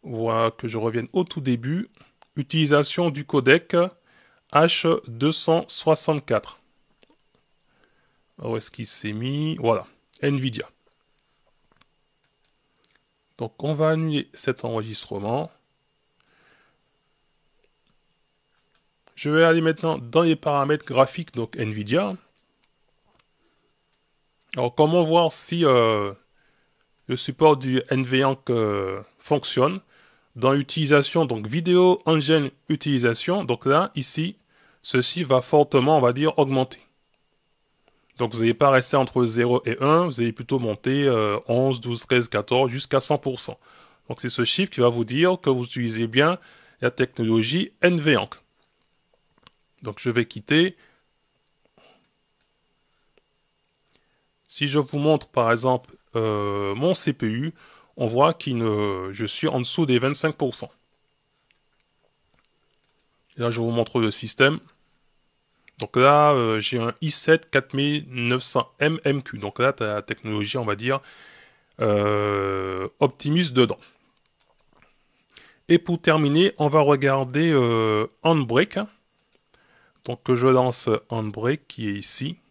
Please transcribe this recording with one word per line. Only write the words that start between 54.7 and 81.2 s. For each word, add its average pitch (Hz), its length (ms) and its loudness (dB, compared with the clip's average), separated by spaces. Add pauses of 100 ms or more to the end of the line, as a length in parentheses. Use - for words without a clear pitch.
vous 143 200 -2
montre 151 300 0
par 117 220 0
exemple, 123 460 -2 (180)
euh, 101 600 -2
mon 147 180 -2
C - 220 -2
P - 120 -6
U, 123 280 -6 (420)
on 123 100 -2
voit 139 280 2
que 104 800 -4
je 107 140 -6
suis 156 220 -4
en 131 120 -2
dessous 156 260 -2
des 127 120 2
vingt-cinq 143 380 -2
pour 131 180 -4
cent. - 160 -12 (2750)
Là, 120 140 -2
je 117 100 -4
vous 117 100 -2
montre 117 300 0
le 110 100 2
système. 131 480 0 (1200)
Donc - 180 -6
là, 147 360 6
euh, 113 280 0
j'ai 120 180 -4
un 117 220 -4
i 156 100 -4
sept - 400 0
quatre - 240 -2
mille 147 340 -2
neuf 123 340 -2
cents - 280 -2 (100)
M 156 240 0
M 139 180 0
Q. - 160 -14
Donc 101 200 -10
là, 131 140 2
t'as 107 220 -4
la 104 80 -6
technologie, 107 560 -6
on 120 60 -4
va 101 120 -4
dire, 131 240 -4 (800)
euh, 101 1080 -2 (120)
Optimus 147 520 0
dedans. 123 260 2 (1900)
Et 170 100 6
pour 170 220 -2
terminer, 156 580 2
on 147 100 2
va 151 120 4
regarder, 139 720 2
euh, 113 540 2 (160)
Handbrake. 156 560 2 (1300)
Donc 120 180 -10
que 127 120 2
je 123 120 2
lance 127 420 2 (200)
Handbrake 113 600 -6